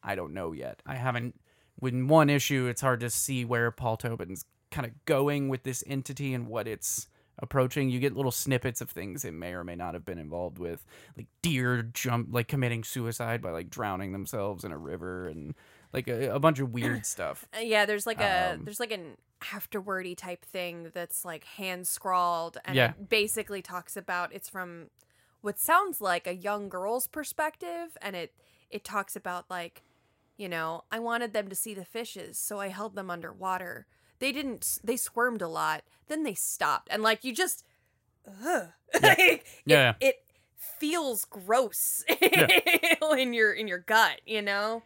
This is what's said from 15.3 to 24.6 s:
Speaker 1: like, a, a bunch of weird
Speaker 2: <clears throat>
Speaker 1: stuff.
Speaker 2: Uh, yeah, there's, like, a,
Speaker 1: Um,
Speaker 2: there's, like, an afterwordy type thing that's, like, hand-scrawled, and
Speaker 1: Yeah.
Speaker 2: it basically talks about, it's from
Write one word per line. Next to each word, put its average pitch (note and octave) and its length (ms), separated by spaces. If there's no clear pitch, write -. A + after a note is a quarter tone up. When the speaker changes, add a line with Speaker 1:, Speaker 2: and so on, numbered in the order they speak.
Speaker 1:
like, C3 160
a, B2 260
a C#3 60
bunch D3 200
of C3 140
weird A#2 320
Speaker 2:
<clears throat> - 100
Speaker 1:
stuff. D2+ 300
Speaker 2:
Uh, A3 40
yeah, G#3+ 260
there's, G3+ 220
like, A3 140
a, F#3 320
Speaker 1:
Um, - 100
Speaker 2:
there's, G#3 160
like, A#3 140
an E3+ 240
afterwordy F#3+ 720
type F3+ 300
thing E3+ 480
that's, E3+ 320
like, D#3+ 180
hand-scrawled, F3+ 1200
and D#3+ 120
Speaker 1:
Yeah. A#2+ 140
Speaker 2:
it G3 180
basically G#3 520
talks F3+ 360
about, F3+ 360
it's F#3+ 160
from F3 400